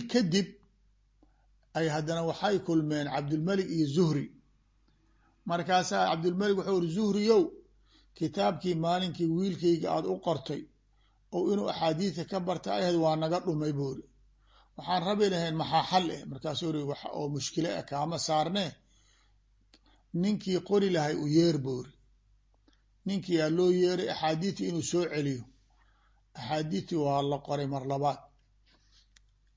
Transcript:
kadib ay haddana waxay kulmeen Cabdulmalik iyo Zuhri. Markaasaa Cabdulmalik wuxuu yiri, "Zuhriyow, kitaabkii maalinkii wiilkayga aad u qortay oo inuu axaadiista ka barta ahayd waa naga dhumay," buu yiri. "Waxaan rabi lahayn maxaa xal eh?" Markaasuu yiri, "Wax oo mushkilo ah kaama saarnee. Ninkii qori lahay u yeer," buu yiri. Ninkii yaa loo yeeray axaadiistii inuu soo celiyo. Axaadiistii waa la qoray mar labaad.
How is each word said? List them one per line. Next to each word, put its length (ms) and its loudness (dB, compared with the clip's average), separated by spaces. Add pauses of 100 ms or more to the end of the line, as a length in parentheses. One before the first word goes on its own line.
kadib 380 2 (1300)
ay 140 2
haddana 360 -2
waxay 360 0
kulmeen 480 0
Cabdulmalik 640 0
iyo 160 2
Zuhri. 400 2 (1200)
Markaasaa 600 2
Cabdulmalik 500 0
wuxuu 180 0
yiri, 180 0
"Zuhriyow, 480 4 (760)
kitaabkii 580 0
maalinkii 520 0
wiilkayga 640 2
aad 160 0
u 140 -2
qortay 420 -4 (680)
oo 160 -2
inuu 200 0
axaadiista 560 0
ka 160 -4
barta 320 -4
ahayd 240 2
waa 200 2
naga 240 0
dhumay," 320 -2
buu 180 -4
yiri. 140 -10 (720)
"Waxaan 260 -2
rabi 240 2
lahayn 280 0
maxaa 280 2
xal 260 2
eh?" 160 -8
Markaasuu 400 -6
yiri, 160 -2
"Wax 180 -6 (120)
oo 160 -4
mushkilo 400 -4
ah 140 -4
kaama 360 -4
saarnee. 520 0 (1400)
Ninkii 460 0
qori 300 2
lahay 260 2
u 120 -2
yeer," 300 4
buu 200 -4
yiri. 140 -14 (1120)
Ninkii 300 0
yaa 140 2
loo 200 4
yeeray 400 2
axaadiistii 580 -2
inuu 140 -2
soo 220 0
celiyo. 380 -2 (920)
Axaadiistii 600 -2
waa 260 2
la 160 0
qoray 280 -4
mar 200 -4
labaad. 340 -2 (1400)